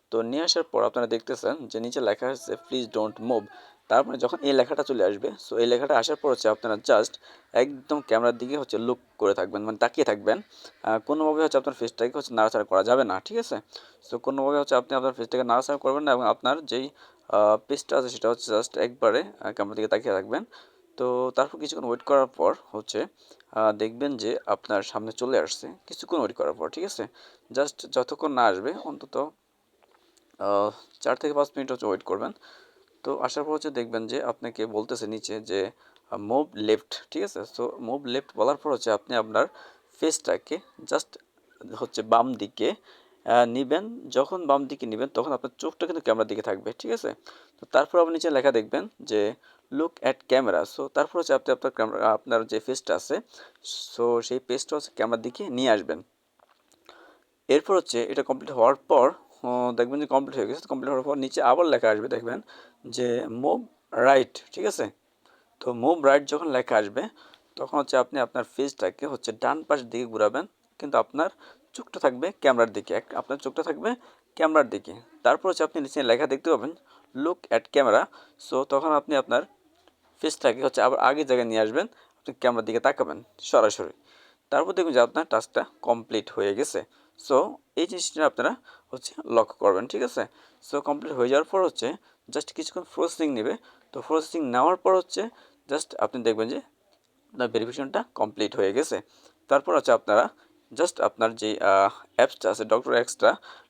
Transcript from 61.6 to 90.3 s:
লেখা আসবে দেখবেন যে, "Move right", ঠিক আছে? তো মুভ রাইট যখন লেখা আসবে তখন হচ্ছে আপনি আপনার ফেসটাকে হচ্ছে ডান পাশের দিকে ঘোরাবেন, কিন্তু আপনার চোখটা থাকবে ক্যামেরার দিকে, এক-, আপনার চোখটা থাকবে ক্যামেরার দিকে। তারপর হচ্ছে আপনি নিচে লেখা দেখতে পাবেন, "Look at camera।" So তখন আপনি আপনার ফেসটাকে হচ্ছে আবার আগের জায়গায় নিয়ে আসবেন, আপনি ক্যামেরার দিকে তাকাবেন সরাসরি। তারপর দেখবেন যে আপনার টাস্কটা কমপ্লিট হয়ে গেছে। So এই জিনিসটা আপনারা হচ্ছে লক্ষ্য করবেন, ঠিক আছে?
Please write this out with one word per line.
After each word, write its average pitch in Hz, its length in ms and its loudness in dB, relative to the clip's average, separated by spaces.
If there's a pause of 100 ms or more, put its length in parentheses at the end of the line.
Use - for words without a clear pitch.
লেখা 120 240 4
আসবে 107 180 0
দেখবেন 120 320 -6 (460)
যে, 120 400 -2
"Move 139 360 -2 (300)
right", 131 460 4 (140)
ঠিক 190 140 -6
আছে? 123 240 -4 (680)
তো 123 120 -4
মুভ 139 320 0
রাইট 139 200 6
যখন 151 240 -4
লেখা 127 280 0
আসবে 107 260 0 (540)
তখন 147 220 -4
হচ্ছে 139 180 0
আপনি 131 240 2
আপনার 120 240 -2 (120)
ফেসটাকে 135 500 -4
হচ্ছে 123 260 -8
ডান 131 300 -2
পাশের 131 280 -2
দিকে 120 140 -4
ঘোরাবেন, 113 420 0 (320)
কিন্তু 143 200 0
আপনার 156 320 0 (420)
চোখটা - 280 -14
থাকবে 139 400 2
ক্যামেরার 117 320 4
দিকে, 98 220 -6
এক-, - 220 -6
আপনার 135 220 -6
চোখটা 160 240 -6
থাকবে 165 320 -4 (400)
ক্যামেরার 156 360 4
দিকে। 95 240 -10 (280)
তারপর 147 260 4
হচ্ছে 160 160 0
আপনি 156 180 -4
নিচে 135 200 -4
লেখা 123 240 4
দেখতে 139 240 -2
পাবেন, 135 220 2 (440)
"Look 160 220 -2 (120)
at 117 120 2 (120)
camera।" 131 300 6 (460)
So 131 140 0
তখন 151 280 0
আপনি 147 240 2
আপনার 120 260 2 (800)
ফেসটাকে 131 440 0
হচ্ছে 127 180 2
আবার 127 160 4
আগের 143 280 2
জায়গায় 123 220 2
নিয়ে 110 120 0
আসবেন, 120 260 0
আপনি - 480 -20
ক্যামেরার 120 300 0
দিকে 113 160 -2
তাকাবেন 107 440 -2 (140)
সরাসরি। 107 540 2 (580)
তারপর 160 220 0
দেখবেন 170 220 0
যে 123 60 6
আপনার 139 260 2
টাস্কটা 113 380 -2 (180)
কমপ্লিট 113 480 -4
হয়ে 101 240 -2
গেছে। 110 300 -4 (440)
So 147 260 4 (220)
এই 165 100 0
জিনিসটা 160 400 -4
আপনারা 156 300 0 (340)
হচ্ছে - 240 -14 (100)
লক্ষ্য 113 340 2
করবেন, 101 280 2
ঠিক - 160 -4
আছে? 240 240 -4 (440)